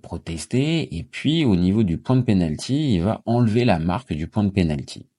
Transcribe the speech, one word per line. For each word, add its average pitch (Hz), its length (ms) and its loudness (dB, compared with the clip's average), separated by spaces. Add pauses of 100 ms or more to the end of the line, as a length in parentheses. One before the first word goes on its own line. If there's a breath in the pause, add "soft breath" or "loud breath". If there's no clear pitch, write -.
protester 120 960 -4
et 82 60 -6
puis 156 420 -2
au 107 120 4
niveau 92 260 2
du 85 160 0
point - 180 0
de 127 60 4
penalty, 113 720 0
il 85 80 2
va 101 240 -2
enlever 120 400 2
la 95 120 2
marque 87 360 -4
du 80 140 -4
point 107 160 -2
de 101 40 2
penalty. 78 560 -2 (140)